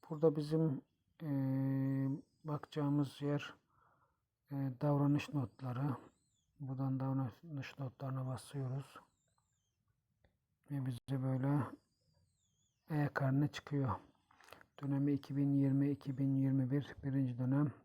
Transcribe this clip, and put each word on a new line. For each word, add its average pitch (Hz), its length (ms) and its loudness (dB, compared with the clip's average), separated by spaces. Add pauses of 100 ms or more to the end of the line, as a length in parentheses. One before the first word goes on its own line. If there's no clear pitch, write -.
(100)
Burada 151 260 4
bizim, 156 460 2 (400)
e, 160 60 -6 (1160)
bakacağımız 143 760 -2
yer, 143 320 -2 (960)
e, 143 40 -6 (260)
davranış 143 540 2
notları. 131 640 -4 (640)
Buradan 131 400 -2
davranış 135 760 -4
notlarına 131 480 -6
basıyoruz. 131 680 -6 (1700)
Ve 139 160 -4
bize 127 360 -4
böyle 131 400 2 (1300)
e-karne 143 580 2
çıkıyor. 135 460 -2 (880)
Dönemi 143 300 2
iki 139 240 -2
bin 143 160 4
yirmi, 139 380 4
iki 139 280 -4
bin 135 240 2
yirmi 131 280 2
bir, 143 240 -2 (100)
birinci 131 340 0
dönem. 131 340 2 (120)